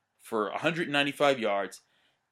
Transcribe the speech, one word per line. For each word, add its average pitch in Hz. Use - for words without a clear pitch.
for 107
a -
hundred 160
ninety-five 143
yards 101